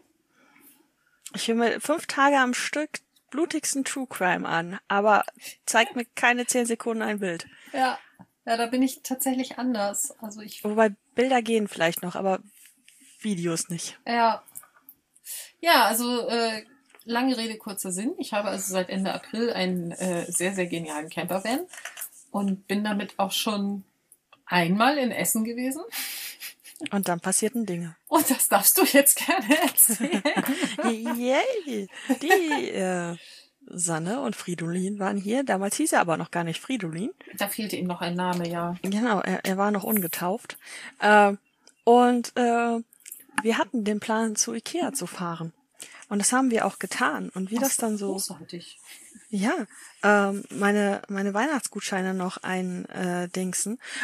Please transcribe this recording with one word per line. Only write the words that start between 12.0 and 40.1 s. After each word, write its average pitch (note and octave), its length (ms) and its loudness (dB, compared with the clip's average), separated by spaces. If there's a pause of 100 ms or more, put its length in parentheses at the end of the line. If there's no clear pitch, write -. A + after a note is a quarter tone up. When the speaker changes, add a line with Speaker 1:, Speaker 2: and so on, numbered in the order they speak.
Speaker 1:
noch, F3+ 140 -6
aber F#3+ 240 0 (800)
Videos E3+ 500 -2
nicht. - 380 -8
Speaker 2:
Ja. A#3 340 2 (1200)
Ja, D#4 240 6
also, A#3 440 0
äh, A3+ 340 -2 (420)
lange B3 320 0
Rede, A3+ 200 -4
kurzer F#3+ 340 -8
Sinn. G#3+ 260 -4
Ich E4+ 160 -8
habe G#3 140 -2
also F#3+ 260 -4
seit F#3 160 -2
Ende F#3+ 240 -2
April A3+ 400 -4
einen, F3+ 380 -2
äh, F3 400 -4
sehr, F3+ 240 0
sehr F#3 100 0
genialen D#3+ 440 -6
Campervan F#3+ 500 -4 (720)
und G3 360 -2
bin G3+ 160 0
damit G3+ 360 -4
auch G3 140 0
schon G3+ 500 -2 (640)
einmal G3 500 4
in B3+ 140 0
Essen G3+ 320 0
gewesen. B3+ 400 -4 (1080)
Speaker 1:
Und G3+ 180 0
dann F3 100 0
passierten G#3+ 460 0
Dinge. F3 320 -6 (100)
Speaker 2:
Und D4+ 240 4
das - 160 2
darfst - 300 6
du F4+ 80 6
jetzt - 320 6
gerne D4 440 2
erzählen. A#3 640 2 (600)
Speaker 1:
<laughs> - 0 - (340)
Yay! C4+ 720 0 (320)
Die, E4 500 4
äh, F3+ 460 -2 (500)
Sanne E3+ 540 -2
und A#3 140 -4
Fridolin F3+ 640 -4
waren G3+ 200 -2
hier. G#3+ 260 -2
Damals G3+ 320 -2
hieß D#4 180 0
er C4+ 60 4
aber E3 180 2
noch E3+ 140 -6
gar E3+ 140 -2
nicht E3 160 -6
Fridolin. G3 500 -6 (260)
Speaker 2:
Da G3+ 120 -2
fehlte G#3 260 -6
ihm F3+ 100 -2
noch F3 160 -4
ein F3 140 -2
Name, F3+ 320 0
ja. E3+ 340 -4
Speaker 1:
Genau, G#3 380 0
er, - 260 -2
er F#3+ 120 0
war G3+ 140 2
noch G3+ 120 -2
ungetauft. F#3+ 720 -2 (420)